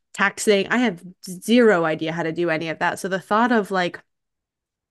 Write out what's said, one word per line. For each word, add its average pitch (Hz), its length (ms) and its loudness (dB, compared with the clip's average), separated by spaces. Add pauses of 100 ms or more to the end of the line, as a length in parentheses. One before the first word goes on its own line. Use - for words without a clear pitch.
(140)
taxing. 196 540 0
I 226 100 0
have 214 260 -2 (240)
zero 202 560 4
idea 160 280 -4
how 170 100 -4
to 160 100 -4
do 170 160 -2
any 160 220 -2
of 156 80 -8
that. 175 200 -2
So 202 100 -6
the 185 120 -4
thought 226 320 2
of, 208 180 0
like, 180 320 -2 (880)